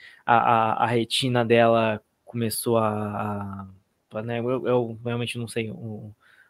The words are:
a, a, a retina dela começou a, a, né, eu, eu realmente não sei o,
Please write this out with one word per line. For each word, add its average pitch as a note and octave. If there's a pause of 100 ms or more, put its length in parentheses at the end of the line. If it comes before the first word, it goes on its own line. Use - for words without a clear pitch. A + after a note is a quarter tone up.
(260)
a, A#2+
a, A2+
a -
retina A#2+
dela A2+ (240)
começou A#2
a, G#2 (440)
a, A2+
né, A#2
eu, B2
eu A#2
realmente A#2+
não A#2
sei A2
o, A2 (380)